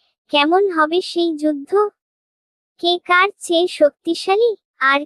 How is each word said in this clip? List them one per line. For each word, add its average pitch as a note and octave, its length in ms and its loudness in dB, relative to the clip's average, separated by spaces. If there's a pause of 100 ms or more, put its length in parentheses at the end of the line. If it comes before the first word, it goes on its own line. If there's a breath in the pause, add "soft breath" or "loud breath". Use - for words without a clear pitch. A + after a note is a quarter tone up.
(300)
কেমন E4+ 420 2
হবে D#4+ 300 0
সেই E4+ 340 -4
যুদ্ধ? D4+ 540 -2 (880)
কে F4 280 -2
কার F4+ 240 2 (100)
চেয়ে F4 280 0
শক্তিশালী? F#4+ 880 0 (240)
আর C#4 260 0